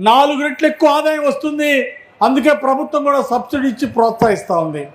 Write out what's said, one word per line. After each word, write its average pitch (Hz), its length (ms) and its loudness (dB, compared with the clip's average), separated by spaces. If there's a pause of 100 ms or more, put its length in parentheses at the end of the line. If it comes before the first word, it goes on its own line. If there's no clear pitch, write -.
నాలుగు 277 380 4
రెట్లు 302 260 -2
ఎక్కువ 302 260 2
ఆదాయం 302 320 -2
వస్తుంది, 294 400 -4 (580)
అందుకే 269 260 2 (120)
ప్రభుత్వం 277 440 -2
కూడా 277 120 2 (100)
సబ్సిడీ 254 420 -2
ఇచ్చి 254 140 -6 (100)
ప్రోత్సహిస్తా 226 580 0 (100)
ఉంది. 151 180 -8 (120)